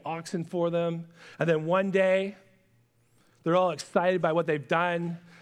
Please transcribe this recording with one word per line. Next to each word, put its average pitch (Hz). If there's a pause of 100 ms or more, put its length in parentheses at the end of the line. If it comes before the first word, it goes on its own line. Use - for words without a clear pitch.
oxen 165
for 170
them. 170 (320)
And 160
then 156
one 190
day, 190 (1040)
they're 165
all 185
excited 180
by 160
what 165
they've 151
done. 170 (240)